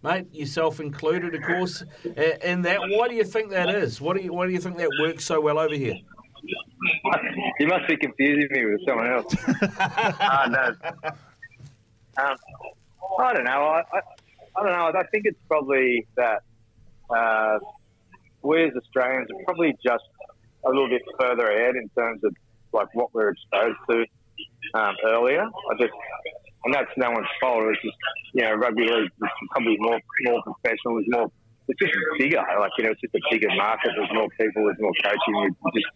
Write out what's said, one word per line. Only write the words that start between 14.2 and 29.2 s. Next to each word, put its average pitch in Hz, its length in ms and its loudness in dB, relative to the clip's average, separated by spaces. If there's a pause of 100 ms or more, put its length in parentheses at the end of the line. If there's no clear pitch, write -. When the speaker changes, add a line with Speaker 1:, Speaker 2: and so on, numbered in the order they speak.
Speaker 2:
I 196 60 0
don't 196 100 2
know. 175 260 2
I 180 80 0
think 214 180 0
it's 202 220 0
probably 131 580 2 (100)
that, 113 280 0 (680)
uh, 110 500 2 (840)
we 160 240 4
as 147 100 0
Australians 127 560 -2
are - 140 -12
probably 165 280 0 (100)
just 120 200 2 (600)
a 131 40 2
little 135 200 2
bit 123 120 2 (180)
further 123 280 2
ahead 117 280 4
in 113 220 -8
terms 117 260 -2
of, 104 120 0 (360)
like, 104 220 0
what 120 200 -2
we're 107 160 2
exposed 104 480 0 (120)
to, 117 160 4 (680)
um, 104 200 0 (100)
earlier. 120 380 4
I - 360 -6
just, 120 140 2 (720)
and 123 80 0
that's 139 240 -2
no 123 140 0
one's 113 160 -2 (140)
fault. 120 260 2
It's 107 140 0
just, 107 160 -8 (360)
you 123 100 2
know, 110 100 2
rugby 117 300 0
league 113 260 2 (120)